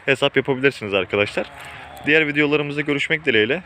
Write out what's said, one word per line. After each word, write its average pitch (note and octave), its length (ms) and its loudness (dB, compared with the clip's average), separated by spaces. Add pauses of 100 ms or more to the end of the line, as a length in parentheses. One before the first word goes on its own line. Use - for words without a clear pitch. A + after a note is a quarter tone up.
hesap C#3 320 2
yapabilirsiniz C3 560 0
arkadaşlar. G2+ 520 0 (600)
Diğer D3+ 220 4
videolarımızda D3 540 0
görüşmek D3 440 -2
dileğiyle. B2 400 2